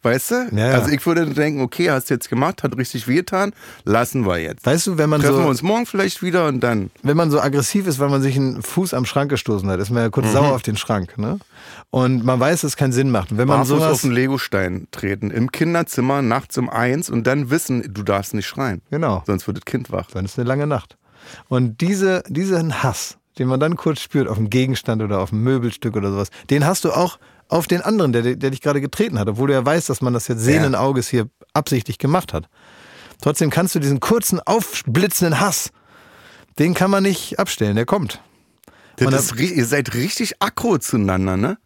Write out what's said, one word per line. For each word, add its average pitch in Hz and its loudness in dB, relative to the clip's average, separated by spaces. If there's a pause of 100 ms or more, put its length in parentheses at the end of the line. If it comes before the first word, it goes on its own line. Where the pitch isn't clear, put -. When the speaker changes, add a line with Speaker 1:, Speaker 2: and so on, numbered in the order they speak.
Speaker 1:
Weißt 127 0
du? 240 0 (160)
Speaker 2:
Ja, 110 2
ja. 135 4
Speaker 1:
Also - 4
ich 147 0
würde 165 2
denken, 147 0
okay, 170 0
hast 131 0
du 143 2
jetzt 123 -4
gemacht, 135 -2
hat 131 -2
richtig 123 -6
wehgetan, 185 0 (320)
lassen 117 2
wir 90 0
jetzt. 80 -6
Speaker 2:
Weißt 156 2
du, 185 -2
wenn 151 2
man 151 2
Speaker 1:
Treffen 143 4
Speaker 2:
so 135 4
Speaker 1:
wir 147 4
uns 127 0
morgen 220 0
vielleicht 196 -2
wieder 180 2
und 131 0
dann. 113 0 (120)
Speaker 2:
Wenn 147 2
man 165 2
so 147 4
aggressiv 143 0
ist, 139 -2
weil 139 2
man 139 2
sich 135 0
einen 131 -2
Fuß 180 -2
am 127 0
Schrank 139 0
gestoßen 104 -2
hat, 92 0
ist 98 -4
man 120 2
ja 113 2
kurz 110 0
Speaker 1:
Mhm. 110 0
Speaker 2:
sauer 139 4
auf 120 -4
den 110 -4
Schrank, 190 -4
ne? 120 -4 (500)
Und 127 2
man 127 2
weiß, 147 2
dass 143 -2
es - -8
keinen 131 2
Sinn 131 2
macht. 98 0
Und 107 -2
wenn 123 2
man 120 4
Speaker 1:
Barfuß 127 0
Speaker 2:
sowas 156 4
Speaker 1:
auf 127 -2
den 135 0
Legostein 117 -2
treten, 101 -4
im 120 -2
Kinderzimmer 151 0
nachts 123 -2
um 123 -2
eins 127 -2
und 117 -2
dann 131 0
wissen, 123 -2
du 104 -6
darfst 98 0
nicht 104 -4
schreien. 117 -4 (100)
Speaker 2:
Genau. 139 -2
Speaker 1:
Sonst 98 -2
wird 104 -4
das - -12
Kind - -6
wach. - -4
Speaker 2:
Dann 95 -6
ist - -8
eine 123 -2
lange 139 0
Nacht. - -4 (500)
Und 127 0
diese, 185 0
diesen 165 -2
Hass, - -4 (200)
den 127 0
man 131 2
dann 160 0
kurz - -2
spürt - -2
auf 110 -2
dem 107 0
Gegenstand 123 0
oder 104 -2
auf 95 -2
dem 110 0
Möbelstück 120 -2
oder 101 -2
sowas, 98 -2 (220)
den 143 4
hast 185 2
du 160 2
auch 175 0 (300)
auf 165 0
den 175 2
anderen, 185 2
der, 120 2
der 135 -2
dich 135 -8
gerade 143 0
getreten 147 -2
hat, 101 0
obwohl 113 0
du 139 4
ja 131 2
weißt, 156 2
dass 135 -2
man 123 0
das 117 -2
jetzt 117 -2
sehenden 139 4
Speaker 1:
Ja. - -2
Speaker 2:
Auges 131 0
hier 117 0 (240)
absichtlich 135 -2
gemacht 160 0
hat. 80 -4 (720)
Trotzdem 147 2
kannst 180 0
du 175 2
diesen 139 2
kurzen, 214 0
aufblitzenden 175 0
Hass, 196 0 (880)
den 170 4
kann 190 2
man 196 4
nicht - -2
abstellen, - 0
der 117 2
kommt. 180 -2 (760)
Speaker 1:
Das 120 2
Speaker 2:
Und 131 4
Speaker 1:
ist 131 0
ri-, 175 -2
ihr 135 2
seid 135 -2
richtig 170 -4
aggro 208 0
zueinander, 95 0
ne? 147 -2